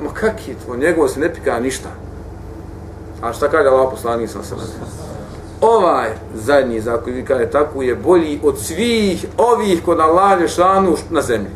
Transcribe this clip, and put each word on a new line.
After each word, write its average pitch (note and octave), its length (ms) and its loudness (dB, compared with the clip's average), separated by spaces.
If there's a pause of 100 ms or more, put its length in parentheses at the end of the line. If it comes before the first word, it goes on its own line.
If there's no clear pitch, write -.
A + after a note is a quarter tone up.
ma C#3+ 120 -6
kak - 340 -4
je B2+ 60 -8 (120)
to, A#2+ 100 -6
njegovo D#3 320 2
se C3 120 -4
ne E3 140 0
pika A#2+ 260 -2
ništa. B2+ 280 -4 (1300)
A A2+ 100 -4
šta C#3+ 160 0
kaže D3 200 4
Allah C3 220 4
poslanik, A#2 400 -4
sallallahu - 240 -10
alejhi - 180 -10
ve - 140 -12
sellem? - 200 -12 (540)
Ovaj F#3 480 4 (260)
zadnji, A#2 460 2
za A2+ 160 -2
koji B2 180 -4
vi B2 100 -6
kažete A#2+ 260 0
tako, C#3+ 320 0
je B2 120 2
bolji D3 480 2
od C#3+ 160 2
svih G#3 680 0 (120)
ovih G#3+ 460 4
kod E3 160 2
Allah F3+ 400 6
Žešanu F3+ 560 2 (140)
na D3+ 120 2
zemlji. G#2+ 340 -2